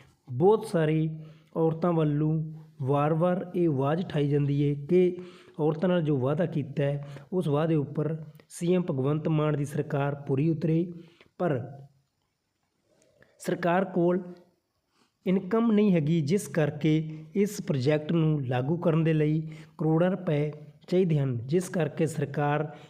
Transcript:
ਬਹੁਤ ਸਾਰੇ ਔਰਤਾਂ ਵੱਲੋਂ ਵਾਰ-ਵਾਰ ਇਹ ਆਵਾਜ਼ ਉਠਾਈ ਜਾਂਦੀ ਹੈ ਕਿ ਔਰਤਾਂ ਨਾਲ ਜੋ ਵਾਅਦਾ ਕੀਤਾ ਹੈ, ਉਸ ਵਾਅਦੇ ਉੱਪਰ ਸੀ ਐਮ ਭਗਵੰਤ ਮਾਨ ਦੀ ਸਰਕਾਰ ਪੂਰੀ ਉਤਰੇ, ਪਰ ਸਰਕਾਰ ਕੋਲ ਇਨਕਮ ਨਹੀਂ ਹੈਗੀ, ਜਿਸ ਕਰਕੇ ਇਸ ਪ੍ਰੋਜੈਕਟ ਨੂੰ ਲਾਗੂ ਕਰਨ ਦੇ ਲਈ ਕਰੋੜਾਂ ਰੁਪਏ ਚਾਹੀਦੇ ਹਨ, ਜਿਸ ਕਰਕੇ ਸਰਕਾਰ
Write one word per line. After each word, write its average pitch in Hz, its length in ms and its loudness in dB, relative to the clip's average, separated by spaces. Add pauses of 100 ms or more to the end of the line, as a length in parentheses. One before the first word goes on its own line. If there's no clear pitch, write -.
(320)
ਬਹੁਤ 202 340 4
ਸਾਰੇ 156 440 0 (480)
ਔਰਤਾਂ 160 360 2
ਵੱਲੋਂ 156 680 0 (200)
ਵਾਰ-ਵਾਰ 156 760 2
ਇਹ 175 140 2
ਆਵਾਜ਼ 147 360 0
ਉਠਾਈ 147 240 -2
ਜਾਂਦੀ 143 400 2
ਹੈ 147 40 0 (120)
ਕਿ 180 320 4 (420)
ਔਰਤਾਂ 160 300 0
ਨਾਲ 175 120 2
ਜੋ 147 160 2
ਵਾਅਦਾ 151 280 0
ਕੀਤਾ - 380 -4
ਹੈ, 143 240 -2 (260)
ਉਸ 180 140 -2
ਵਾਅਦੇ 160 280 2
ਉੱਪਰ 151 400 -2 (340)
ਸੀ 175 240 0
ਐਮ 180 100 2
ਭਗਵੰਤ 151 440 0
ਮਾਨ 151 300 2
ਦੀ 143 80 -2
ਸਰਕਾਰ 143 500 -2
ਪੂਰੀ 143 340 0
ਉਤਰੇ, 165 440 0 (440)
ਪਰ 156 220 0 (1800)
ਸਰਕਾਰ 180 480 0
ਕੋਲ 180 360 0 (1040)
ਇਨਕਮ 196 460 2
ਨਹੀਂ 208 220 4
ਹੈਗੀ, 160 280 2
ਜਿਸ 175 260 -2
ਕਰਕੇ 156 800 0 (100)
ਇਸ 202 260 0
ਪ੍ਰੋਜੈਕਟ 151 500 0
ਨੂੰ 156 360 2
ਲਾਗੂ 131 300 0
ਕਰਨ 160 260 2
ਦੇ 160 100 2
ਲਈ 156 280 2 (360)
ਕਰੋੜਾਂ 160 340 2
ਰੁਪਏ 151 400 -2 (360)
ਚਾਹੀਦੇ 180 320 2
ਹਨ, 131 180 0 (100)
ਜਿਸ 180 220 -2
ਕਰਕੇ 156 380 -2
ਸਰਕਾਰ 147 600 -2 (220)